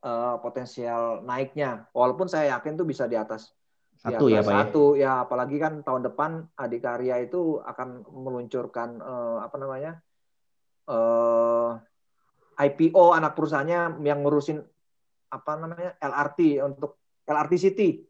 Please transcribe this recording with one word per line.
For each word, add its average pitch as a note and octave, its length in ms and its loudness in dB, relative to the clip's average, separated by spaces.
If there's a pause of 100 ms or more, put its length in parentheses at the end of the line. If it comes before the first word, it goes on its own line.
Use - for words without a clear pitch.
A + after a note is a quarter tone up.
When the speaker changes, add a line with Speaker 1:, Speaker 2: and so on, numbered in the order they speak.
Speaker 1:
eh, A#2+ 400 -4
potensial A#2 800 -6
naiknya. B2+ 720 -4
Walaupun B2 320 2
saya D3 320 0
yakin D3+ 200 -6
tuh F3 80 0
bisa C3 200 -2
di A#2 80 -4
atas, A2 400 -6 (400)
Speaker 2:
Satu A#2 320 0
Speaker 1:
di A2+ 100 8
Speaker 2:
ya, G#2 60 4
Speaker 1:
atas G#2 80 2
Speaker 2:
Pak, - 20 4
ya? G2+ 140 4
Speaker 1:
satu. D3 180 4 (140)
Ya, C3+ 140 4 (100)
apalagi B2+ 340 -4
kan D#3 300 -2
tahun B2+ 240 -2
depan D3+ 200 -2 (280)
Adikarya B2 680 -4
itu D#3+ 380 -2
akan B2+ 480 -12
meluncurkan, B2 880 -8
eh, A#2+ 480 -6
apa - 100 -12
namanya, C#3 460 -10 (880)
eh, A#2 800 2 (880)
I C#3+ 160 4
P D#3+ 180 4
O F3 220 10
anak D#3+ 240 0
perusahaannya D#3+ 640 -2
yang C#3+ 240 0
ngurusin, D3 340 0 (680)
apa D3+ 260 -8
namanya, E3+ 460 -10
L C#3 100 -6
R C#3+ 220 -2
T D3+ 240 4
untuk C#3 400 -6 (260)
L D3+ 140 0
R D3 100 0
T E3+ 80 2
City. F#3+ 540 2